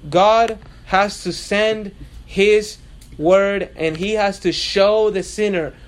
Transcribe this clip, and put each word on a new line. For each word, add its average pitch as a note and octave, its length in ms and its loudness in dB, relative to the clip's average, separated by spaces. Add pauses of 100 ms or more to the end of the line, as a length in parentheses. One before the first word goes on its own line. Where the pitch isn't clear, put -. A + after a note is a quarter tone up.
God G#3+ 500 4 (280)
has G3 360 0
to F3 100 -6
send G#3+ 600 -4 (300)
his G#3 540 0 (400)
word, F#3+ 580 2
and D#3+ 200 -4
he G3 180 -4
has G3+ 260 -2
to E3+ 120 -2
show G#3 580 2
the F3+ 120 -4
sinner F#3 500 -4 (140)